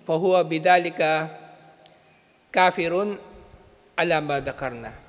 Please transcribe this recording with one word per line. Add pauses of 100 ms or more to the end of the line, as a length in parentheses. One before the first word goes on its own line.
fahuwa
bidhalika (1200)
kafirun (720)
ala
ma
dhakarna. (160)